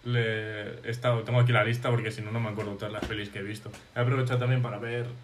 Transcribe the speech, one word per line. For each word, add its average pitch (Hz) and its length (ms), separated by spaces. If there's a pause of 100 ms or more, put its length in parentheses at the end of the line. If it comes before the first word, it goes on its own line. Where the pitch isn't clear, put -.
Le, 110 580 (240)
he 117 40
estado, 120 340
tengo 123 160
aquí 120 120
la 107 120
lista 120 260
porque 110 200
si 104 120
no, 107 80
no 117 100
me 110 80
acuerdo 101 240
todas 104 200
las 104 120
pelis 104 240
que 98 120
he - 20
visto. 107 280 (240)
He 123 60
aprovechado 127 400
también 127 220
para 117 160
ver 120 280 (180)